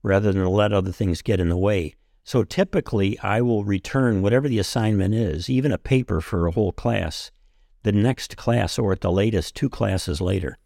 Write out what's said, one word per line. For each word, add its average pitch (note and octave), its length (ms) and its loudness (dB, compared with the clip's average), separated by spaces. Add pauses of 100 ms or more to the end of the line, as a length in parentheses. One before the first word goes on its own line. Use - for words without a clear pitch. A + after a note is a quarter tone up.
rather G2+ 280 2
than F#2+ 140 2
let G#2 280 2
other F#2+ 180 0
things F#2 300 -2
get G2 180 0
in E2+ 100 2
the E2+ 80 2
way. F#2 380 0 (280)
So A#2+ 200 0
typically, A#2 760 0
I G#2 220 0
will A#2 240 0
return G#2 560 0
whatever A#2+ 260 2
the A#2 120 0
assignment G#2 540 0
is, F2 360 -2
even C3 220 0
a - 60 0
paper B2 440 0
for E2+ 260 -2
a E2+ 40 0
whole G2 200 0
class, G2 600 -4 (520)
the G#2+ 80 2
next G#2 460 0
class A#2 420 0
or G2+ 140 0
at F#2 80 -4
the F2+ 100 0
latest G2 440 0
two C#3 140 -2
classes F#2+ 520 -2
later. F2+ 440 -2